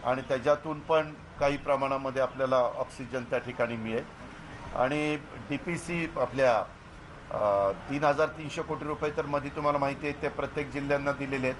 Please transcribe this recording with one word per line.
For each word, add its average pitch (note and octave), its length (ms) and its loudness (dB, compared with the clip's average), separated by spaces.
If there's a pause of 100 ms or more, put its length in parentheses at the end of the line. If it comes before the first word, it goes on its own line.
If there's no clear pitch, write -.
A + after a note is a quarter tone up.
आणि C3 180 2
त्याच्यातून D3 580 2
पण D#3 340 2 (260)
काही C#3+ 160 4
प्रमाणामध्ये C3+ 680 2
आपल्याला C3 340 2
ऑक्सिजन B2 680 0
त्या B2 140 0
ठिकाणी A#2 380 0
मिळेल. A2+ 280 -2 (720)
आणि D3+ 400 2
डीपीसी D#3+ 1000 -4
आपल्या, B2 420 4 (720)
अ, G2+ 420 4 (180)
तीन D3 140 0
हजार D3 240 4
तीनशे D#3 340 -6
कोटी D3+ 220 -6
रुपये D3+ 320 -2
तर D3+ 100 0
मध्ये C#3+ 240 -2
तुम्हाला D3 280 0
माहिती C#3 300 0
आहे C#3 140 -4
ते D3 60 0
प्रत्येक C#3 420 -4
जिल्ह्यांना C#3 420 0
दिलेले C3+ 360 -2
आहेत. B2+ 120 0